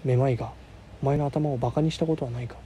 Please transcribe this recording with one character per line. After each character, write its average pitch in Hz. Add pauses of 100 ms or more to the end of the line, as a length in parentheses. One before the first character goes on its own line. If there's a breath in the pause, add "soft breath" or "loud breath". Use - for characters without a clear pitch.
め 131
ま 131
い 123
が - (500)
お 135
前 143
の 147
頭 151
を 135
バ 120
カ 151
に 160
し -
た 165
こ 160
と 147
は 120
な 120
い 120
か。 -